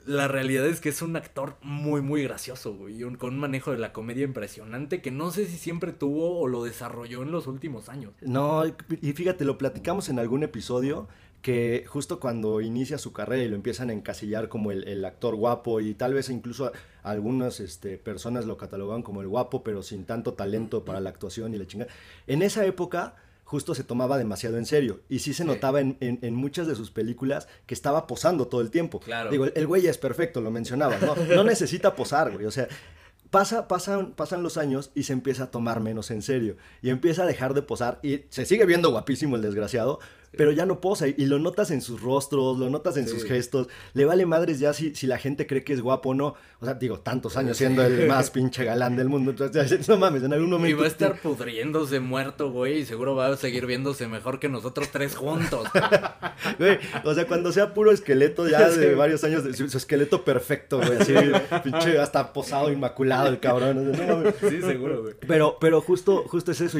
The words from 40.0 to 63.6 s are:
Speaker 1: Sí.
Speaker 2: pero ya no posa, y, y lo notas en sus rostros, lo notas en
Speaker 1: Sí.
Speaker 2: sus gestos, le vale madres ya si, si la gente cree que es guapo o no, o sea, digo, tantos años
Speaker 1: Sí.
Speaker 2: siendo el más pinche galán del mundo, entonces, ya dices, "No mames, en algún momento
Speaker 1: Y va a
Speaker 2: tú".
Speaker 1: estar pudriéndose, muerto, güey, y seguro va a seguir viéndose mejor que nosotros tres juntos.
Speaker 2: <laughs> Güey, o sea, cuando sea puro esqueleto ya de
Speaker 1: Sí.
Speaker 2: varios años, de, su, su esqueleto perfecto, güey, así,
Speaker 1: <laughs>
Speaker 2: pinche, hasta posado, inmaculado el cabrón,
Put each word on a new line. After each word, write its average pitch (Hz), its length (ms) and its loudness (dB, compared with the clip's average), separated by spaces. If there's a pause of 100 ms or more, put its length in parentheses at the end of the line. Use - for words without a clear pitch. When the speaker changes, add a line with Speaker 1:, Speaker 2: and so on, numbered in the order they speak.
Speaker 1:
Sí. - 80 -20
Speaker 2:
pero 151 120 8
ya 160 140 2
no 190 160 0
posa, 175 260 2
y, 143 100 2
y 135 100 4
lo 139 120 4
notas 180 320 0
en 135 100 0
sus 117 200 -10
rostros, 131 560 2
lo 127 120 0
notas 147 280 -2
en 127 100 0
Speaker 1:
Sí. 113 60 -4
Speaker 2:
sus 117 120 -4
gestos, 123 440 0 (240)
le 139 120 4
vale 180 200 4
madres 165 340 2
ya 143 140 4
si, 147 220 -4
si - 120 -6
la 123 120 0
gente 139 280 -4
cree 135 160 -2
que 147 80 -4
es 135 100 -2
guapo 131 280 0
o 131 60 2
no, 143 180 0 (260)
o 117 60 -10
sea, 135 80 -2
digo, 120 260 -4
tantos 123 380 -4
años 127 180 0
Speaker 1:
Sí. 135 80 0
Speaker 2:
siendo 131 220 6
el 123 220 6
más 131 240 4
pinche 131 340 0
galán 123 320 0
del 127 100 2
mundo, 135 240 2
entonces, 131 240 -2
ya 147 80 4
dices, 170 240 2
"No 220 100 8
mames, 160 260 4
en 139 100 0
algún 165 160 2
momento 170 260 4
Speaker 1:
Y 147 60 2
va 156 60 4
a - 20 2
Speaker 2:
tú". - 20 -4 (140)
Speaker 1:
estar 190 160 0
pudriéndose, 135 800 -2
muerto, 135 500 -4
güey, 131 280 0
y 131 60 -2
seguro 123 300 -2
va 131 120 2
a 139 100 2
seguir 127 300 -4
viéndose 131 420 -2
mejor 113 300 -6
que 147 100 -2
nosotros 127 420 -4
tres 143 240 -4
juntos. 143 580 -2
Speaker 2:
<laughs> 196 840 0
Güey, 196 200 6 (240)
o 151 100 2
sea, 165 140 0
cuando 175 240 0
sea 196 220 4
puro 214 180 8
esqueleto 156 560 4
ya 156 220 8
de 160 200 6
Speaker 1:
Sí. 139 60 6
Speaker 2:
varios 147 280 4
años, 156 200 2
de, 135 100 -4
su, 131 160 -4
su 131 80 -2
esqueleto 143 480 2
perfecto, 139 540 0
güey, 120 180 4
así, 139 160 6
Speaker 1:
<laughs> 143 500 4
Speaker 2:
pinche, 160 360 4
hasta - 340 0
posado, 143 380 0
inmaculado 135 560 2
el 127 120 0
cabrón, 131 520 2